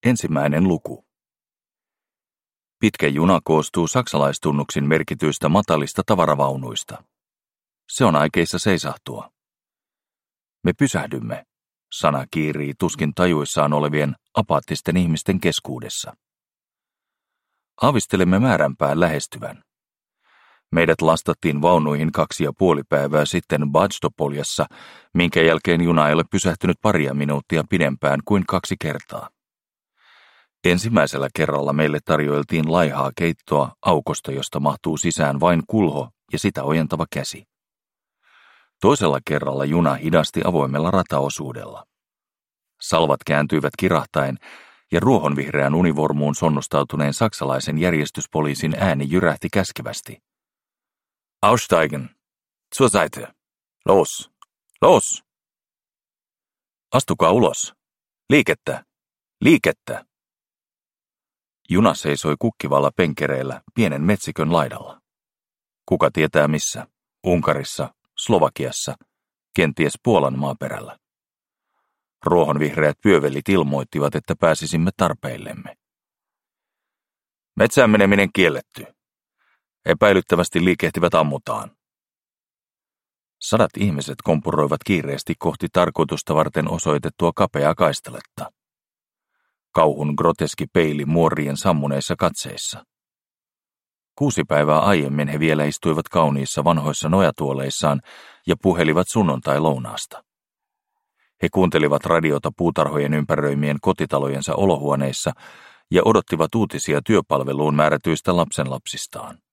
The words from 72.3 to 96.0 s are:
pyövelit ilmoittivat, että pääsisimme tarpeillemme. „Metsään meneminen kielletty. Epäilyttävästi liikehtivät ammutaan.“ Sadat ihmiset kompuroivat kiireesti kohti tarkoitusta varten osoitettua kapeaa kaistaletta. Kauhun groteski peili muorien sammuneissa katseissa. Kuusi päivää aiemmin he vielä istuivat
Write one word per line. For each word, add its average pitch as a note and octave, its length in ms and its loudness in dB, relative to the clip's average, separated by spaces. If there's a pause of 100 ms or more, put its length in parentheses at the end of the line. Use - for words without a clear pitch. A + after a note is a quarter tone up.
pyövelit D2 480 2
ilmoittivat, C#2+ 640 0
että D#2 260 -4
pääsisimme D#2+ 560 2
tarpeillemme. C2+ 800 -6 (1800)
„Metsään A#2 340 6
meneminen G2+ 420 4
kielletty. - 540 0 (1000)
Epäilyttävästi F2 800 4
liikehtivät E2+ 500 2
ammutaan.“ C#2 640 -2 (1600)
Sadat - 360 0
ihmiset D2 480 -4
kompuroivat D2+ 600 0
kiireesti D2 540 -4
kohti E2 340 -4
tarkoitusta D#2 640 0
varten D2+ 360 0
osoitettua D#2+ 640 -2
kapeaa D#2 380 0
kaistaletta. - 760 -4 (1300)
Kauhun D2 400 0
groteski D#2+ 560 -2
peili D2+ 320 0
muorien D#2 520 0
sammuneissa C#2+ 600 -2
katseissa. - 680 -4 (1300)
Kuusi C#3 300 0
päivää D2+ 320 4
aiemmin D2 480 0
he D2 100 -4
vielä D2+ 260 2
istuivat D#2 440 -2